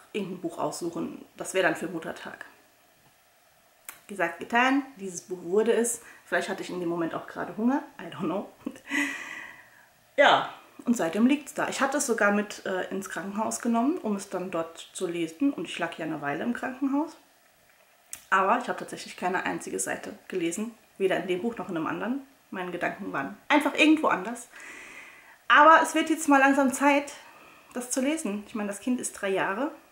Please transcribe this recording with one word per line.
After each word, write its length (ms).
irgendein 280
Buch 180
aussuchen. 680
Das 180
wäre 100
dann 120
für 100
Muttertag. 580
Gesagt, 320
getan, 440
dieses 220
Buch 200
wurde 300
es. 300
Vielleicht 240
hatte 120
ich 60
in 120
dem 100
Moment 240
auch 120
gerade 300
Hunger, 260
I 140
don't 120
know. 240
<laughs> 80
Ja, 380
und 120
seitdem 300
liegt's 280
da. 140
Ich 120
hatte 160
es 100
sogar 240
mit, 360
äh, 240
ins 180
Krankenhaus 520
genommen, 380
um 160
es 160
dann 220
dort 400
zu 160
lesen. 440
Und 120
ich 120
lag 220
ja 60
eine 160
Weile 240
im 80
Krankenhaus. 640
Aber 300
ich 80
habe 100
tatsächlich 380
keine 280
einzige 360
Seite 360
gelesen, 440
weder 180
in 100
dem 160
Buch 140
noch 120
in 80
einem 120
anderen. 340
Meine 180
Gedanken 420
waren 240
einfach 260
irgendwo 320
anders. 420
Aber 340
es 140
wird 140
jetzt 180
mal 100
langsam 340
Zeit, 420
das 180
zu 100
lesen. 460
Ich 80
meine, 140
das 100
Kind 220
ist 140
drei 160
Jahre. 420